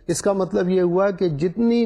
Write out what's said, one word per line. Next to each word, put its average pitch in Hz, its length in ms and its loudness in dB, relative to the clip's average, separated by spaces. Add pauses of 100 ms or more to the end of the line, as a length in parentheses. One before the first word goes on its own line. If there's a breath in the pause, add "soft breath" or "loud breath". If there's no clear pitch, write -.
اس - 140 -2
کا 202 120 2
مطلب 190 360 -2
یہ 185 120 2
ہوا 180 280 2 (100)
کہ 196 80 0 (100)
جتنی 233 480 0